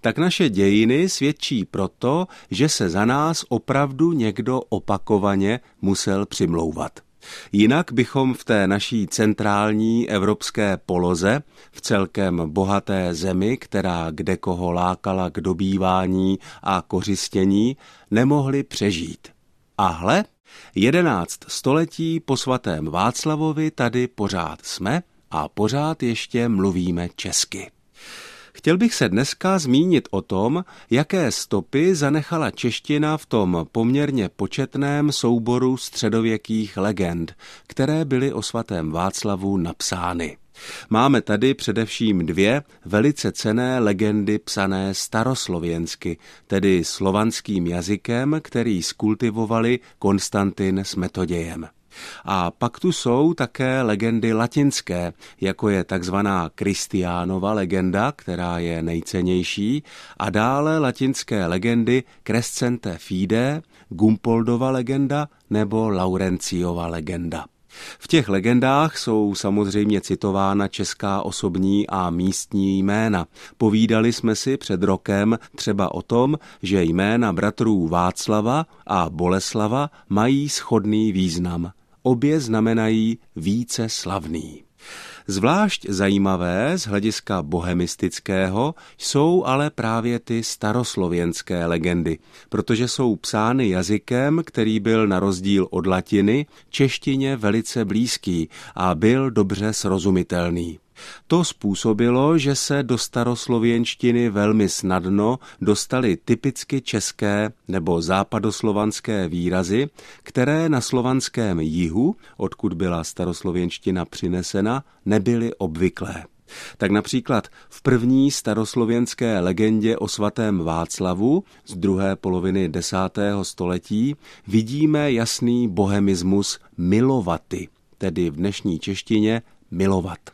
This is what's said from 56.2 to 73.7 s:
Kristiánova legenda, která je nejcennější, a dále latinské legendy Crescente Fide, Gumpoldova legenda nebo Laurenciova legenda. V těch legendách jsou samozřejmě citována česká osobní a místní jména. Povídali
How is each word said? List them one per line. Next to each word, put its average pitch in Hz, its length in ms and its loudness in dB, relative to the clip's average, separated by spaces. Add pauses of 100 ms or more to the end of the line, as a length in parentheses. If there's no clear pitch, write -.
Kristiánova 92 960 -2
legenda, 95 640 0
která 87 420 -4
je 82 240 -2
nejcennější, 92 1000 -2 (360)
a 104 120 -2
dále 139 480 2
latinské 131 680 -2
legendy 117 560 2 (240)
Crescente 117 720 -2
Fide, 113 640 -2 (260)
Gumpoldova 113 840 2
legenda 135 580 -2 (220)
nebo 110 380 0
Laurenciova 90 960 -2
legenda. 85 580 -8 (540)
V - 100 -20
těch 147 200 4
legendách 123 720 2
jsou 107 360 0
samozřejmě 101 640 0
citována 98 680 0
česká 98 540 -4
osobní 95 680 0
a 92 220 -2
místní 95 680 0
jména. 101 480 0 (300)
Povídali 110 560 4